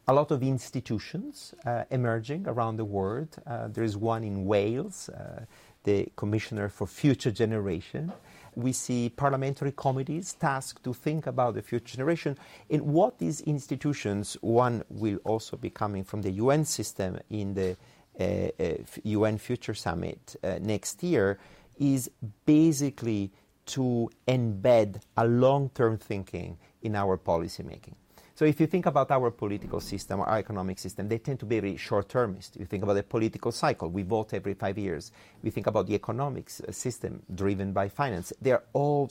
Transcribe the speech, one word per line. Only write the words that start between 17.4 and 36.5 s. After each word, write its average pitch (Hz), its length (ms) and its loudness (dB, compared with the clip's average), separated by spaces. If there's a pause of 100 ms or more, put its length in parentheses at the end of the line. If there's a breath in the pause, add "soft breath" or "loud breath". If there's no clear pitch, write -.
the, 92 240 0 (400 soft breath)
uh, 98 60 -2
uh, 92 340 0
f-, - 460 -4
U 104 220 2
N 110 120 0
Future 117 380 -6
Summit, 87 680 -6
uh, 92 200 -2
next 104 420 -4
year, 104 340 4 (400 soft breath)
is 135 320 2 (360)
basically 135 840 4 (360 soft breath)
to 120 440 0 (200)
embed 110 720 4 (160)
a 117 100 6
long-term 127 720 4
thinking 90 600 -6 (240 soft breath)
in 107 140 -2
our 98 220 2
policy 87 460 -2
making. - 340 -14 (360 soft breath)
So - 120 2
if 151 140 6
you 156 80 6
think 180 180 0
about 143 260 4
our 127 200 4
political 101 480 -4
system, 98 400 -6
our 110 180 2
economic 95 400 -4
system, 95 300 -8
they 113 100 0
tend 135 220 -4
to 107 60 -10
be 110 140 0
very 98 180 -2
short-termist. 104 800 -2
You - 80 -10
think 101 180 -4
about 101 100 4
the 101 100 4
political 113 480 -2
cycle. 127 380 0
We 95 140 -2
vote 107 300 -2
every 98 200 -4
five 98 240 -4
years. 92 340 -6 (300 soft breath)
We 107 100 -2
think 107 160 -2
about 104 200 2
the 104 80 2
economic 120 520 -4
s-, - 140 -14 (140)